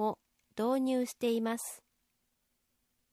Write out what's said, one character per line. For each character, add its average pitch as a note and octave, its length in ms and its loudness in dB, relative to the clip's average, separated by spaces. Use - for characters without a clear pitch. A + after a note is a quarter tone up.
を G#3 100 -2
導 B3+ 240 2
入 B3+ 240 2
し - 80 -8
て A#3+ 160 -2
い A3+ 120 2
ま A3+ 160 -2
す。 - 260 -12